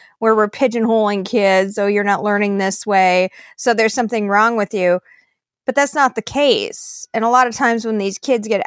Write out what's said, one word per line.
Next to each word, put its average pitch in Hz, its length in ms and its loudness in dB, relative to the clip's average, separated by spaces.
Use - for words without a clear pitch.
where 220 180 2
we're 214 140 2
pigeonholing 220 720 0
kids. 196 540 0
"Oh, 202 80 -2
you're 202 180 0
not 202 200 0
learning 202 340 0
this 190 300 -4
way, 185 420 2
so 233 180 0
there's 220 180 0
something 220 340 -2
wrong 214 300 2
with 202 160 -2
you." 180 280 2
But 240 80 -4
that's 277 180 0
not 269 220 0
the 214 80 -4
case. - 880 -2
And 220 100 -2
a 226 60 0
lot 247 160 4
of 233 80 -4
times 233 320 -2
when 220 140 -2
these 196 180 -4
kids 233 300 -2
get 208 180 0